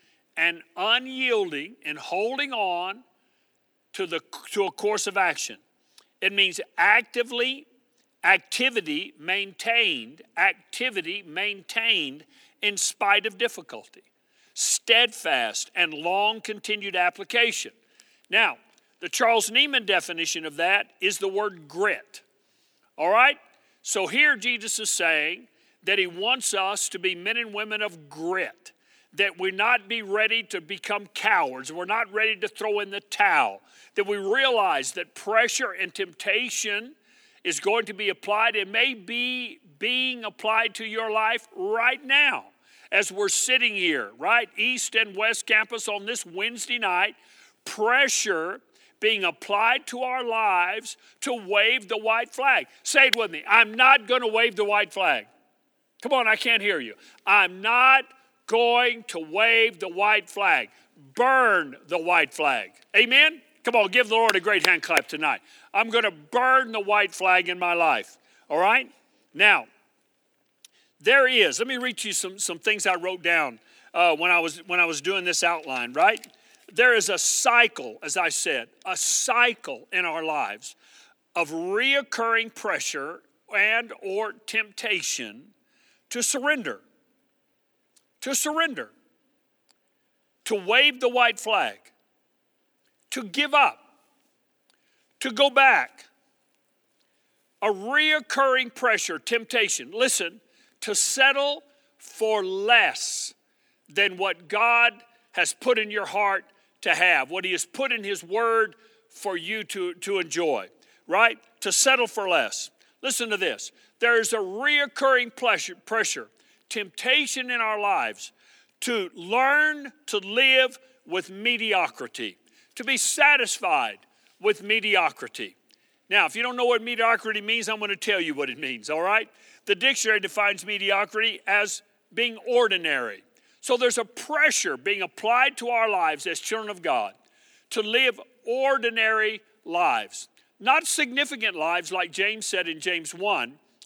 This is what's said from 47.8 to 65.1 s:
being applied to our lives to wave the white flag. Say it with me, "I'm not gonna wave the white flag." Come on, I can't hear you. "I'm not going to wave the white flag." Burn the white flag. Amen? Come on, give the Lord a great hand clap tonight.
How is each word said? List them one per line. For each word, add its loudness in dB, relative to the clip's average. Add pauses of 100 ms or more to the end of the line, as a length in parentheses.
being 2
applied 0
to -8
our -4
lives 0 (240)
to -4
wave 2
the -4
white -2
flag. 2 (160)
Say 4
it 4
with -2
me, -12
"I'm 4
not 6
gonna 0
wave 0
the 0
white 0
flag." 0 (720)
Come -2
on, 2
I 6
can't 0
hear 0
you. -10 (280)
"I'm 2
not 6 (400)
going 2
to -10
wave 2
the -6
white 2
flag." 2 (440)
Burn 4 (100)
the -4
white 2
flag. 0 (240)
Amen? 4 (220)
Come 0
on, 4
give 4
the 0
Lord 4
a 4
great 0
hand 2
clap 0
tonight. -4 (300)